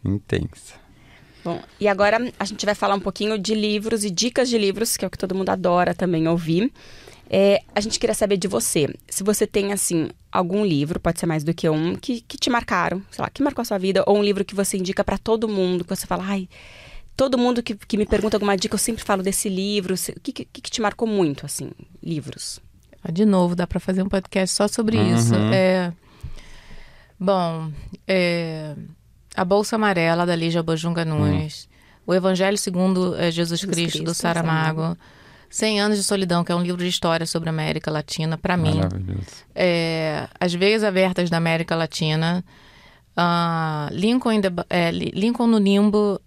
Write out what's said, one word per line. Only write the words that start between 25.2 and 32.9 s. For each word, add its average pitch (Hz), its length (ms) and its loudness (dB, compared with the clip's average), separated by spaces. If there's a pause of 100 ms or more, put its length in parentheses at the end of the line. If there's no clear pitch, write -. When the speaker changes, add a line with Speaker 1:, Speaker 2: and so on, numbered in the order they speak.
Speaker 1:
Uhum. 214 200 4
Speaker 3:
É, 185 380 4 (1300)
bom, 170 520 0 (360)
é, 165 680 -2 (600)
A 190 100 0
Bolsa 202 320 2
Amarela, 175 480 2
da 175 100 2
Lígia 165 260 0
Bojunga 165 420 -2
Speaker 1:
Hum. - 20 0 (120)
Speaker 3:
Nunes. 151 500 0 (380)
O 170 80 2
Evangelho 190 440 4
segundo, 185 580 0